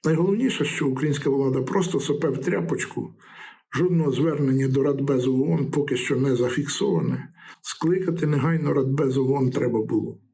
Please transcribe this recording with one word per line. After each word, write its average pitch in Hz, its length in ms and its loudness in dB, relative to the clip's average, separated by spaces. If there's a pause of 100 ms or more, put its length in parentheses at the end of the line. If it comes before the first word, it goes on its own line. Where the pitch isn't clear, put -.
найголовніше, 190 600 2
що 147 240 -2
українська 139 420 -2
влада 135 320 0
просто 170 380 -2
сопе 147 280 -2
в - 100 -2
тряпочку, - 760 -4 (580)
жодного 160 400 2
звернення 135 560 2
до 135 140 2
Радбезу 135 640 2
оон 151 260 0
поки 139 260 0
що 135 200 -2
не 131 200 2
зафіксоване. - 960 -2 (280)
Скликати 170 640 0
негайно 147 460 2
Радбез 135 440 2
оон 131 340 2
треба 113 320 0
було. - 380 -2 (140)